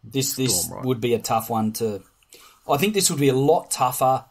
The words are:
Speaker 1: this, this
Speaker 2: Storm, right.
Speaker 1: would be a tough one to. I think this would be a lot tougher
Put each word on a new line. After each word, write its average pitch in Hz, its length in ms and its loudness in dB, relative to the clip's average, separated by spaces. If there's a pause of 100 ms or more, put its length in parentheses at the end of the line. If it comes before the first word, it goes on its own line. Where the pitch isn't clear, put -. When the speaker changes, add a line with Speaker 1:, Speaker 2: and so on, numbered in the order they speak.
Speaker 1:
this, 131 320 -4
this 131 280 0
Speaker 2:
Storm, 92 140 -12
right. 127 80 -8
Speaker 1:
would 123 140 -2
be 120 140 2
a 110 40 0
tough 113 320 -4
one 110 240 0
to. 104 280 -4 (680)
I 143 80 2
think 202 180 0
this 185 160 2
would 156 80 -2
be 139 100 4
a 127 60 4
lot 151 360 2
tougher 131 600 0